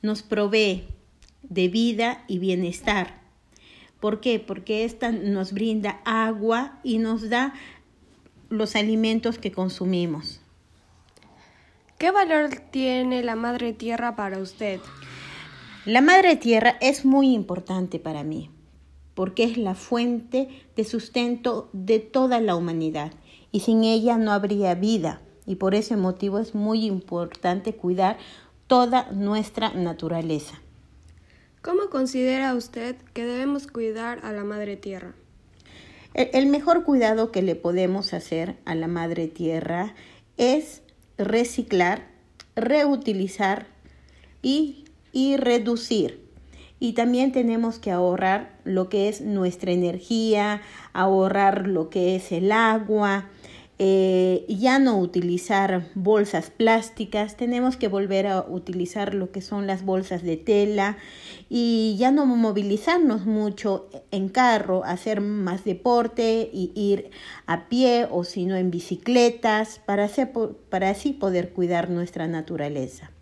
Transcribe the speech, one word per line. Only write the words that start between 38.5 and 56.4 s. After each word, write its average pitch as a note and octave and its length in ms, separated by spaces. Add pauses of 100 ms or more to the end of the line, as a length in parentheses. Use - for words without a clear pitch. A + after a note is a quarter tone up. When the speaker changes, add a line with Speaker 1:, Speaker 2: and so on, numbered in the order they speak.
Speaker 1:
a E3 100
la E3 140
madre E3+ 400
tierra E3 680 (400)
es C4 460 (360)
reciclar, G#3 920 (460)
reutilizar A3+ 1120 (760)
y, C#4 420 (280)
y C4+ 260
reducir. A#3 880 (520)
Y A#3 140
también B3 380
tenemos A3+ 480
que G3+ 100
ahorrar F#3 760
lo F#3 220
que G3+ 220
es G#3+ 120
nuestra F#3 500
energía, G#3 880 (320)
ahorrar F#3+ 760
lo E3 220
que F#3 260
es F#3 160
el F#3 200
agua, G#3+ 760 (500)
eh, F#3+ 680
ya B3+ 320
no B3+ 180
utilizar F3+ 960
bolsas G3+ 560